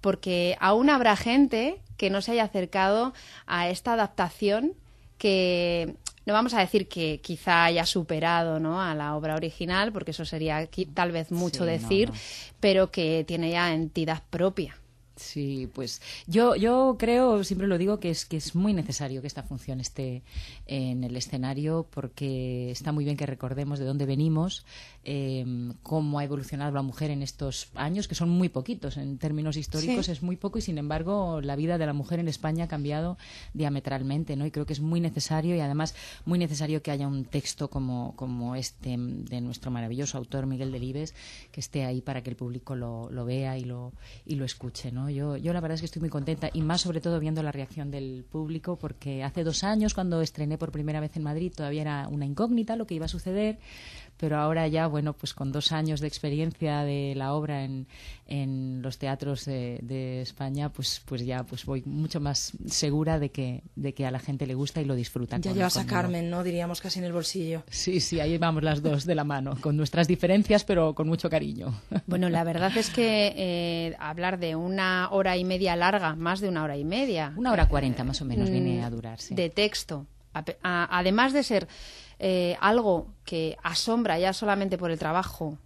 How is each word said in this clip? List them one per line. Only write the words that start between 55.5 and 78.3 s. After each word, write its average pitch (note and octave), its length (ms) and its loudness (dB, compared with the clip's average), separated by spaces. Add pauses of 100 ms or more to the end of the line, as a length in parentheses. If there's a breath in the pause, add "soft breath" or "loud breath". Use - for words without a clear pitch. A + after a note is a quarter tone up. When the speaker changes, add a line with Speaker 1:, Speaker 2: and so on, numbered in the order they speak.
Speaker 2:
dos D3 180 0
años D#3 300 0
de D3+ 60 -2
experiencia D3+ 760 -2
de C#3 320 -2
la C3+ 180 -2
obra D3 300 -2
en, C3 240 -6 (400 loud breath)
en C3 540 -2
los B2+ 160 -6
teatros C3+ 480 -4
de, B2 360 -4
de B2+ 400 -4
España, C#3 520 -4
pues, - 320 -4
pues A#2+ 200 -4
ya, B2+ 180 -4
pues B2 220 -10
voy C3+ 200 -4
mucho D3+ 340 -2
más C#3+ 320 -2 (160)
segura D#3 500 2
de C#3+ 140 0
que, B2+ 320 -6 (140)
de C#3 160 -4
que C#3 120 -4
a B2+ 60 -2
la B2+ 80 -4
gente C#3 260 -4
le C3 100 -4
gusta C#3+ 260 -2
y C#3+ 40 0
lo C#3 100 0
disfruta B2 420 -2
Speaker 3:
Ya F#3 140 -2
Speaker 2:
con, F#3 60 2
Speaker 3:
llevas F3+ 200 2
a - 40 2
Speaker 2:
conmigo. - 140 0
Speaker 3:
Carmen, F3 340 2
¿no? F3 140 -2
Diríamos F3 380 -2
casi F#3 180 -4
en F3+ 60 -2
el E3+ 80 -4
bolsillo. E3 560 -2
Speaker 2:
Sí, F3+ 320 0
sí, E3 180 0
ahí D#3+ 180 2
vamos D#3+ 240 2
las D3+ 220 2
dos D3 220 2
de E3+ 100 2
la D3+ 80 2
mano, C#3 380 -2
con D3 160 2
nuestras D#3 320 4
diferencias, G3 560 6
pero E3 280 4
con D#3 140 0
mucho E3 220 0
cariño. C#3+ 440 -2 (160)
<laughs> - 160 -2
Speaker 1:
Bueno, F3+ 240 2
la E3+ 140 2
verdad E3+ 320 2
es A3+ 140 2
que, G#3+ 480 4
eh, E3+ 600 0
hablar E3+ 400 -2
de E3 180 -2
una F#3 540 0
hora F#3+ 260 2
y F3+ 80 0
media F#3 320 2
larga, F3 380 4
más E3+ 260 0
de G3+ 80 0
una D#3+ 140 0
hora D3 120 -2
y C#3+ 80 -4
media, E3+ 540 0
Speaker 2:
Una A#3+ 160 2
hora E3 160 6
cuarenta C3 340 2
más C3 180 -2
o C#3+ 40 -4
menos - 240 2